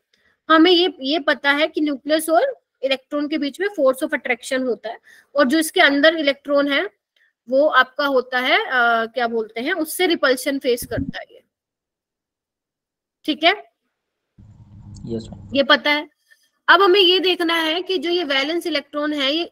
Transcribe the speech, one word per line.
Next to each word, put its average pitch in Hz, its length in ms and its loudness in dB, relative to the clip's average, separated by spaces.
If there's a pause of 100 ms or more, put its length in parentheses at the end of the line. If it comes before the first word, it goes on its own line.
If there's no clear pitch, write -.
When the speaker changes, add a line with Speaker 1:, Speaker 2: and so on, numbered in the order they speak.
(500)
Speaker 1:
हमें 320 220 6
ये, 359 280 2
ये 269 200 -4
पता 285 320 0
है 294 160 0
कि 320 140 -6
nucleus 302 480 -2
और 453 260 2 (280)
electron 277 440 -4
के 302 100 -4
बीच 269 240 -6
में 392 80 -2
force 269 340 0
of 302 100 -4
attraction 262 540 -4
होता 214 220 -6
है - 100 -14 (360)
और 285 120 4
जो 302 120 2
इसके 320 220 0
अंदर 285 340 4
electron 285 560 -2
है 330 180 -2 (580)
वो 262 200 2
आपका 262 380 2
होता 254 340 0
है, 294 200 2
अ, 233 460 0
क्या 233 220 -4
बोलते 226 340 -6
हैं, 311 120 -4
उससे 349 340 -2
repulsion 277 520 0
face 247 260 -2
करता - 340 -8
है - 120 -14
ये, - 80 -20 (1900)
ठीक 302 180 -2
है। 339 80 6 (1500)
Speaker 2:
यस 226 260 -8
मैम। - 240 -12
Speaker 1:
ये 277 80 2
पता 294 280 2
है। 294 180 -4 (580)
अब 339 140 6
हमें 403 180 6
ये 370 200 4
देखना 339 360 0
है 320 260 -2
कि 370 160 -4
जो 302 120 -4
ये 349 140 -2
valence 294 440 -4
electron 294 460 -4
है 277 200 -2
ये 339 180 -2